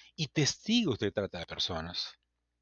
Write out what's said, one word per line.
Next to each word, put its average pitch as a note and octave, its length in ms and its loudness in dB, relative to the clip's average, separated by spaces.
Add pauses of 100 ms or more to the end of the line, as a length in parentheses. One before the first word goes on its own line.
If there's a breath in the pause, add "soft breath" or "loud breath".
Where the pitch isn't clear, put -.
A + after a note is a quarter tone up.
(200 soft breath)
y D#3 80 0
testigos E3 720 2
de G2+ 140 0
trata F#2+ 260 -2
de E2+ 80 -8
personas. - 680 -4 (460)